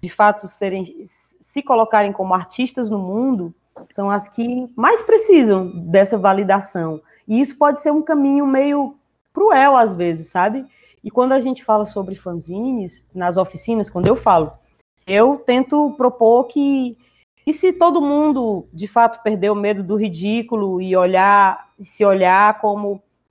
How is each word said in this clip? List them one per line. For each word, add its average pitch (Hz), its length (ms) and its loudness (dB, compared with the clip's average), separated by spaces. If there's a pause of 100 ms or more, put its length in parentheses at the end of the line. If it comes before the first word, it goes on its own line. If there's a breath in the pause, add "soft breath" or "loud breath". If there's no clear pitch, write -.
de 180 60 -10
fato, 208 400 0
serem, 190 360 -8 (200)
se - 580 -14
colocarem 220 500 2
como 190 220 -4
artistas 240 560 -4
no 214 80 -4
mundo, 196 560 -4 (380)
são 202 180 -4
as 202 180 -4
que 247 460 -6
mais 403 280 0
precisam 277 680 4 (140)
dessa 190 320 2
validação. 190 840 -2 (280 soft breath)
E 220 120 0
isso 277 180 -4
pode 294 220 2
ser 311 100 0
um 302 120 0
caminho 285 440 0
meio 277 500 -2 (380)
cruel, 285 420 4
às 220 180 4
vezes, 170 340 -4
sabe? 214 360 -2 (400 soft breath)
E 214 60 -10
quando 254 220 0
a 269 80 2
gente 254 240 -6
fala 214 220 0
sobre 196 280 -10
fanzines, 185 920 -10 (100)
nas 175 220 -2
oficinas, 208 540 -4
quando 175 180 -2
eu 233 80 4
falo, 165 360 2 (540)
eu 226 300 4
tento 262 600 0
propor 247 480 2
que, 269 520 -2 (500)
e 302 60 -2
se 359 200 0
todo 339 280 2
mundo, 285 720 -2
de 175 160 -12
fato, 233 340 0
perder 208 280 -2
o 208 40 0
medo 202 280 -4
do 185 140 -6
ridículo 202 840 -4
e 185 160 -2
olhar, 190 720 2 (100)
se - 260 -6
olhar 196 560 4
como 202 420 -4 (280)